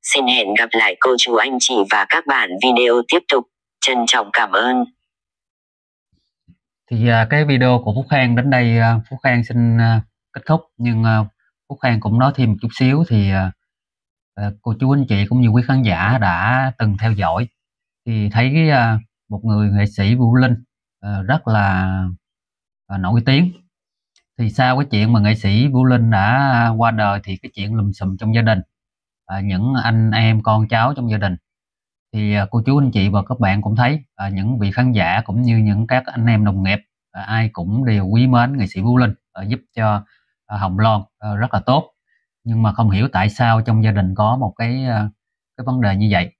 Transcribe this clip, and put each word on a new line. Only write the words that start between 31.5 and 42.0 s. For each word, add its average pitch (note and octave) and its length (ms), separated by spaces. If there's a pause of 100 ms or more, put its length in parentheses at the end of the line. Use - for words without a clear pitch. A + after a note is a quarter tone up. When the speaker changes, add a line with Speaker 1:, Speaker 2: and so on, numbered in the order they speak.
Speaker 2:
thì, G#2+ 220
à, G2+ 160
cô A2+ 160
chú, C#3 140
anh C3+ 100
chị G2+ 180
và G2 200
các A#2+ 120
bạn G2+ 220
cũng G#2 140
thấy, B2+ 220 (180)
à, G2 160
những G#2 280
vị G2+ 100
khán B2 220
giả F#2+ 320
cũng G#2+ 180
như A#2 140
những G#2+ 300
các B2+ 200
anh A#2 200
em A2 180
đồng G2 180
nghiệp, G2 160 (340)
à, F#2+ 100
ai A2 300
cũng G#2 320
đều G#2 220
quý A2+ 200
mến B2+ 300
nghệ A2 100
sĩ F#2+ 140
Vũ A#2 160
Linh, A#2+ 180 (180)
à, F#2 160
giúp B2+ 120 (160)
cho, G#2+ 260 (440)
à, G#2 100
Hồng F#2+ 220
Loan, A2 220 (180)
à, G#2+ 100 (120)
rất B2 140
là G2 120
tốt. C#3+ 260 (520)